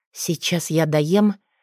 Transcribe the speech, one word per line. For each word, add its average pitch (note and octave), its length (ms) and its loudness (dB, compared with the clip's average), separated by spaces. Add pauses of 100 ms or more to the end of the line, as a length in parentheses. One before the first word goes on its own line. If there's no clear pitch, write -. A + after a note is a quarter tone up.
(120)
Сейчас - 580 -4
я D#3+ 160 2
доем E3+ 500 2 (260)